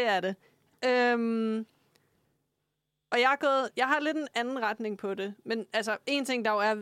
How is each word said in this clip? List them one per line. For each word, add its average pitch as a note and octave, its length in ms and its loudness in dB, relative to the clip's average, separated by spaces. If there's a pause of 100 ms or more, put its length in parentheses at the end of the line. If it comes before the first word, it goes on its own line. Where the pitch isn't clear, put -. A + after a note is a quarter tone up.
er G3 120 2
det. F#3+ 160 -2 (500)
Øhm, A#3 800 2 (1500)
og A#3+ 100 0
jeg B3+ 100 4
er C#4+ 40 2
gået, C4+ 420 0
jeg B3 100 0
har D4 120 2
lidt D4+ 180 0
en D4 180 -4
anden B3 260 -2
retning G#3+ 360 -4
på G3 160 -6
det. G3 200 -6 (100)
Men A3 300 -4
altså, G#3+ 320 -2
en C#4 200 -2
ting, B3 200 -2
der A3 60 2
jo G#3 80 2
er G#3+ 220 2